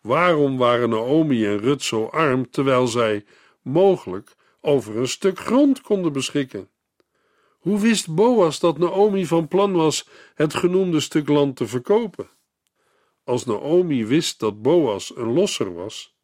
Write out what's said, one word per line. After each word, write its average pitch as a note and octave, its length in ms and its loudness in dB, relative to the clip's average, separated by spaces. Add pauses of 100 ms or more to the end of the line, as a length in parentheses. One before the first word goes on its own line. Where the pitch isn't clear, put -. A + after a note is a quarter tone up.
Waarom D3 560 0
waren A#2+ 320 2
Naomi B2 560 0
en G2+ 140 -2
Rut C#3 240 -2
zo A2 220 -2
arm, C3 440 -2
terwijl C3 380 0
zij A2 380 -2 (360)
mogelijk D3 720 0 (260)
over A2+ 360 -2
een B2+ 100 -2
stuk F#3+ 320 -4
grond C4 420 2
konden F3+ 320 -2
beschikken? C3 560 -6 (920)
Hoe G3+ 200 -2
wist G#3 360 0
Boas G3+ 440 4
dat E3 180 2
Naomi F#3+ 480 0
van E3 220 0
plan G3 260 0
was D#3+ 340 0 (280)
het D3+ 180 -2
genoemde F3+ 460 0
stuk C#3+ 280 -2
land C#3+ 280 2
te A#2+ 120 -4
verkopen? F3+ 640 -2 (920)
Als B2 220 -2
Naomi C#3 600 0
wist C#3+ 340 0
dat G#2+ 220 -4
Boas C3 540 0
een A#2 180 -4
losser C3 400 -2
was - 500 -14